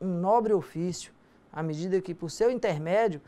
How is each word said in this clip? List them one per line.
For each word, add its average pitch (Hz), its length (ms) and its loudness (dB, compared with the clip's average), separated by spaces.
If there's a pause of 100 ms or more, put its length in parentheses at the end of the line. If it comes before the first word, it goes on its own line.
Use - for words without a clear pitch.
um 180 200 -2
nobre 214 320 4
ofício, 170 600 -2 (400)
à 156 80 -8
medida 165 400 0
que, 180 140 -8
por 170 160 -8
seu 220 180 2
intermédio, 185 800 0